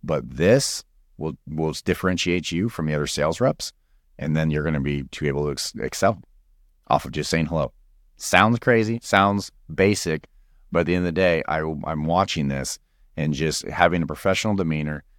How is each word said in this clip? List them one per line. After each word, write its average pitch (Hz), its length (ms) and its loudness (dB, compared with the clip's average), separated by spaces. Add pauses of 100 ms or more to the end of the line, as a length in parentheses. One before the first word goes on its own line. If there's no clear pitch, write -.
But 67 240 -2
this 90 560 2 (320)
will, 78 300 -6
will 78 260 -2 (120)
differentiate 90 640 0
you 90 180 -2
from 82 180 -4
the 76 80 -2
other 73 120 -2
sales 73 340 -2
reps, - 320 -2 (460)
and 76 180 -2
then 78 140 2
you're 73 140 0
gonna 78 160 0
be 71 240 -2
to - 220 -6
able 71 180 -2
to 73 80 -2
ex-, - 240 -8
excel - 440 -2 (680)
off - 160 2
of 67 80 -10
just 76 180 -4
saying 82 160 0
hello. 76 260 -2 (440)
Sounds 107 420 4
crazy, 113 440 2
sounds 101 500 2 (200)
basic, 90 540 2 (460)
but 85 80 2
at 85 60 2
the 87 80 2
end 90 120 2
of 85 80 -2
the 85 60 0
day, 87 260 4
I, 80 140 -2
I'm 78 440 -4
watching 82 440 0
this, 67 300 -6 (380)
and 76 160 -2
just 76 360 -2
having 87 340 2
a 80 40 -2
professional 95 500 -2
demeanor 76 480 -4 (140)